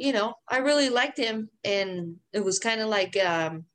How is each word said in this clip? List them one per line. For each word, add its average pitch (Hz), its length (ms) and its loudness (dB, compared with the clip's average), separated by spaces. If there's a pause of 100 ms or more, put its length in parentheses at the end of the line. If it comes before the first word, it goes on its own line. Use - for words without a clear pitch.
you 269 140 2
know, 220 180 0 (160)
I 254 100 0
really 277 300 4
liked 247 300 0
him. 220 320 -2 (120)
And 185 540 -2 (160)
it 208 100 -2
was 190 160 0
kinda 226 280 -2
like, 202 360 0
um, 165 520 0